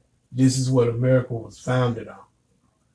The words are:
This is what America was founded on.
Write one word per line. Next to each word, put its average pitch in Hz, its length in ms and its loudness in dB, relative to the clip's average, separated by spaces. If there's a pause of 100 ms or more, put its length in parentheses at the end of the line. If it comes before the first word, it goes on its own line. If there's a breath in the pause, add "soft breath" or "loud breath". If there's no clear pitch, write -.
(320)
This 131 280 2
is 127 100 -2
what 123 180 2
America 123 460 0
was 104 260 -12
founded 123 480 -2
on. - 180 -20 (680)